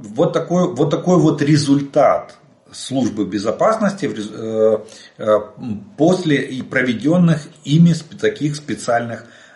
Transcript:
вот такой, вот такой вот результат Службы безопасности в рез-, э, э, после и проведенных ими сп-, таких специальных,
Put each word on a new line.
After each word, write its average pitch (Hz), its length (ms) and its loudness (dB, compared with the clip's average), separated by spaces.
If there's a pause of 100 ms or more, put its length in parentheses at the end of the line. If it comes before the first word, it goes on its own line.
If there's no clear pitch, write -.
вот - 320 -2
такой, 170 420 0
вот 147 160 0
такой 170 280 2
вот 151 240 2
результат 139 920 2 (360)
Службы 123 520 -4
безопасности 117 840 -2
в - 80 -6
рез-, 107 180 -10
э, 110 460 0 (400)
э, 107 200 2 (580)
после 160 400 2
и 127 260 -6
проведенных 143 800 0 (220)
ими 165 280 4
сп-, - 260 -8
таких 139 380 -2
специальных, 117 680 -6 (300)